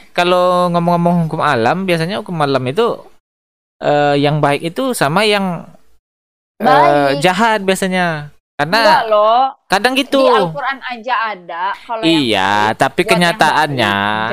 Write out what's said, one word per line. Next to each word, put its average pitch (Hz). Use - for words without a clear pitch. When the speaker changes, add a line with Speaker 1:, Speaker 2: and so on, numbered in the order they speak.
Speaker 1:
kalau 180
ngomong-ngomong 170
hukum 156
alam, 139
biasanya 185
hukum 180
alam 139
itu, 180
eh, 147
yang 147
baik 143
itu 254
sama 170
yang, 196
eh, -
Speaker 2:
Baik. 147
Speaker 1:
jahat 202
biasanya. 185
Karena 170
Speaker 2:
Enggak 214
loh. 226
Speaker 1:
kadang 208
gitu. 269
Speaker 2:
Di 269
Al-Quran 226
aja 240
ada, 175
kalau 226
yang 160
Speaker 1:
Iya, 107
Speaker 2:
baik 104
Speaker 1:
tapi 135
Speaker 2:
buat -
yang -
Speaker 1:
kenyataannya 156
Speaker 2:
baik, 101
yang 107